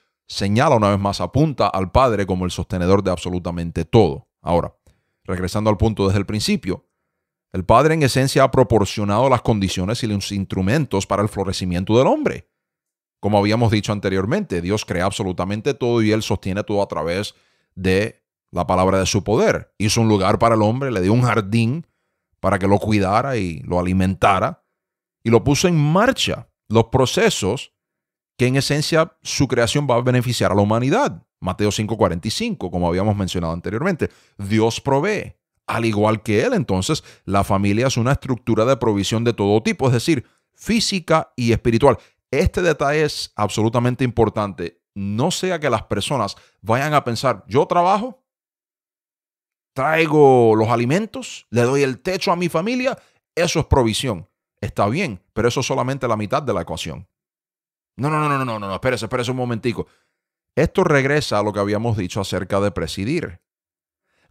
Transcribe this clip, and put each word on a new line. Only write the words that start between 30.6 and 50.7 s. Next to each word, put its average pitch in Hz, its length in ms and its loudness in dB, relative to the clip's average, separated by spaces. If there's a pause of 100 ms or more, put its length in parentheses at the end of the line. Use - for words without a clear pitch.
humanidad. 131 600 0 (160)
Mateo 98 320 -2
cinco 107 260 -4
cuarenta 90 300 0
y 113 40 -2
cinco, 185 400 -4
como 87 160 0
habíamos 98 280 0
mencionado 87 380 -4
anteriormente. 107 560 -4 (280)
Dios 110 440 0
provee, 151 560 -2 (280)
al 117 200 -4
igual 107 360 0
que 107 220 0
Él, 262 100 0
entonces, 123 520 -2 (180)
la 98 220 0
familia 101 420 0
es 127 80 -2
una 123 160 0
estructura 117 540 0
de 135 100 2
provisión 113 480 0
de 117 80 2
todo 104 320 2
tipo, 175 240 -2
es 120 60 4
decir, 127 320 0 (260)
física 180 880 -2
y 117 160 2
espiritual. 113 440 2 (320)
Este 180 320 0
detalle 151 440 0
es - 320 -6
absolutamente 113 640 0
importante. 104 800 -2 (120)
No 104 380 -2
sea 185 300 -4
que 147 80 -2
las 107 140 0
personas 104 520 -4 (260)
vayan 139 320 -2
a 143 120 2
pensar, 113 420 -2
"Yo 139 200 2
trabajo, 185 520 0 (1600)
traigo 139 800 6
los 110 140 2
alimentos, 151 800 -2